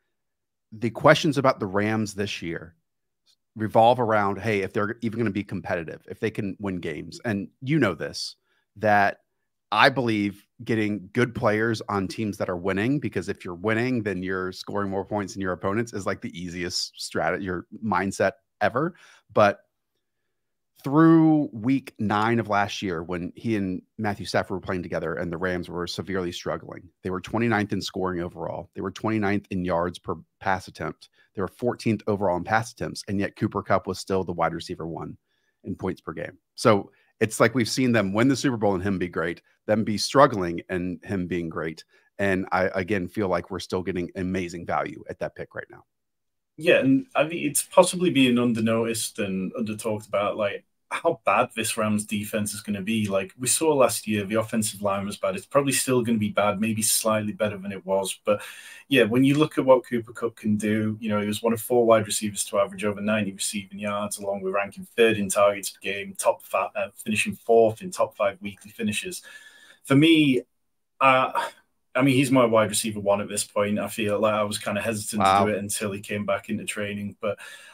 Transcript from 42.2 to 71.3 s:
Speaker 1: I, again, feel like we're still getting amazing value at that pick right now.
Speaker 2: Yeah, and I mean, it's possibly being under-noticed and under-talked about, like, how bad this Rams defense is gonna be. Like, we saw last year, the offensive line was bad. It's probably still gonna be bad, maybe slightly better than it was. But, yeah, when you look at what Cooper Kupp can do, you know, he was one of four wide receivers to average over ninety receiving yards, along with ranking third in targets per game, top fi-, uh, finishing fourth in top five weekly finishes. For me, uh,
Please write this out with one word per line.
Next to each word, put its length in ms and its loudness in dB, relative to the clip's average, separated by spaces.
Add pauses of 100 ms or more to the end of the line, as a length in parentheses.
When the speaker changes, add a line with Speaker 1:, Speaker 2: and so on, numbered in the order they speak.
Speaker 1:
I, 120 2 (120)
again, 320 -2
feel 220 -2
like 200 -2
we're 100 -6
still 240 -6
getting 340 -4
amazing 480 -4
value 440 -4
at 100 -14
that 160 -6
pick 200 -14
right 140 -12
now. 160 -20 (720)
Speaker 2:
Yeah, 220 4
and 360 4
I 80 2
mean, 240 -4
it's 160 -2
possibly 460 4
being 280 6
under-noticed 800 0
and 380 -4
under-talked 500 -4
about, 300 -2
like, 280 -4 (260)
how 340 -2
bad 300 2
this 200 -4
Rams 300 0
defense 480 -4
is 80 -10
gonna 220 -6
be. 240 0
Like, 320 -2
we 80 -4
saw 260 2
last 320 2
year, 180 0
the 120 -4
offensive 480 -2
line 240 0
was 100 -8
bad. 180 -2
It's 120 -10
probably 240 2
still 320 2
gonna 160 2
be 100 0
bad, 320 0
maybe 220 0
slightly 500 0
better 240 -2
than 140 -8
it 120 -10
was. 400 -2
But, 200 0 (440)
yeah, 180 6
when 180 4
you 100 6
look 240 2
at 80 0
what 180 8
Cooper 300 -6
Kupp 220 -6
can 200 0
do, 460 0
you 80 -4
know, 100 0
he 60 -2
was 160 -4
one 120 2
of 80 -4
four 260 2
wide 180 6
receivers 400 -4
to 140 -2
average 260 -2
over 160 -2
ninety 300 0
receiving 480 -8
yards, 400 -6
along 240 -6
with 100 -2
ranking 320 -4 (100)
third 220 4
in 120 -4
targets 420 2
per 100 -20
game, 340 -8
top 280 0
fi-, 320 -2
uh, 180 -6
finishing 420 -4
fourth 460 4
in 80 -10
top 260 -4
five 240 -2
weekly 300 -14
finishes. 540 -6 (600)
For 100 2
me, 480 6 (580)
uh, 300 4 (640)